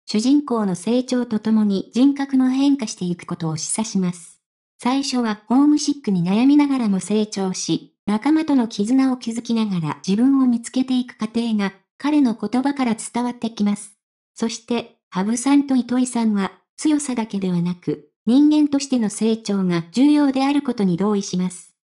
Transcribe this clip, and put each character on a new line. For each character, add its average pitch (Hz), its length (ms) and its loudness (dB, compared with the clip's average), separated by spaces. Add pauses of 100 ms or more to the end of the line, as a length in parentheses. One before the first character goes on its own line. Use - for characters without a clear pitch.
主 214 140 -4
人 277 220 2
公 233 240 -2
の 185 80 0
成 240 300 -2
長 247 200 -2
と 226 140 -4
と 220 140 -2
も 214 120 4
に 196 300 -2
人 277 200 4
格 269 220 -4
も 262 120 2
変 277 280 2
化 226 100 -8
し - 100 -12
て - 80 -6
い 175 120 -2
く - 100 -20
こ 170 100 -8
と 160 120 -4
を 156 80 -4
示 - 240 -6
唆 220 40 -4
し - 140 -4
ま 180 140 0
す。 - 280 -20 (380)
最 269 260 -2
初 262 140 -4
は 220 280 -4
ホ 233 80 0
ー 254 120 6
ム 302 120 4
シ 294 140 -2
ッ 285 100 -6
ク - 80 -4
に 175 180 0
悩 214 180 2
み 285 100 6
な 294 100 4
が 269 120 0
ら 233 100 0
も 190 120 0
成 208 260 -2
長 196 260 -4
し、 - 420 -6 (120)
仲 214 260 0
間 311 120 2
と 294 120 2
の 240 100 2
絆 262 460 0
を 254 40 -2
築 233 240 -8
き 233 140 -4
な 220 120 0
が 190 120 -2
ら 151 260 -4
自 196 160 0
分 269 220 4
を 254 60 4
見 233 140 0
つ - 80 -14
け 262 140 -2
て 254 140 -2
い 247 80 -4
く - 100 -20
過 220 100 -8
程 233 280 -4
が、 196 200 -2 (220)
彼 294 260 0
の 233 120 2
言 226 260 -2
葉 277 140 -2
か 269 120 -2
ら 220 100 0
伝 - 260 -6
わ 247 80 -4
っ 233 40 -12
て 226 180 -6
き 220 100 -4
ま 208 140 0
す。 - 160 -20 (420)
そ 226 140 -4
し 233 100 -8
て、 233 380 -6 (140)
羽 202 260 -2
生 - 0 -
さ 277 180 2
ん 285 140 4
と 269 80 2
糸 247 200 0
井 254 100 2
さ 233 180 -2
ん 220 80 2
は、 196 260 -4 (180)
強 302 220 0
さ 262 160 -6
だ 226 120 -2
け 208 120 -8
で 190 140 -2
は 175 100 0
な 175 140 -2
く、 - 340 -8 (160)
人 285 240 6
間 302 180 4
と 277 120 0
し 277 80 -8
て 262 100 0
の 214 120 0
成 220 260 0
長 202 260 -4
が 175 300 0
重 262 140 4
要 294 260 4
で 269 120 0
あ 277 80 2
る 285 100 0
こ 247 120 -4
と - 80 -2
に 180 140 2
同 208 180 0
意 202 80 -2
し 190 140 -6
ま 180 140 -2
す。 - 240 -18 (240)